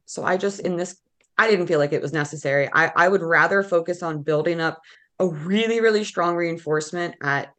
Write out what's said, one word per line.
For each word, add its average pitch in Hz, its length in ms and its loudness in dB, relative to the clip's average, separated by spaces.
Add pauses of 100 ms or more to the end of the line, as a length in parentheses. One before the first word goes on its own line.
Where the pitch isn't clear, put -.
So - 200 -12
I 180 120 0
just, 202 240 -4
in 185 160 -2
this, 180 240 -8 (380)
I 220 120 2
didn't 180 160 2
feel 170 120 0
like 147 140 2
it 151 100 -2
was 143 100 -6
necessary. 143 600 0
I, 156 220 2
I 175 140 4
would 190 140 2
rather 165 400 4
focus 175 400 -2
on 160 200 -6
building 156 380 0
up 160 200 -4 (380)
a 190 80 2
really, 196 540 0
really 214 240 2
strong 175 320 -2
reinforcement 165 840 -4
at 139 260 -2 (100)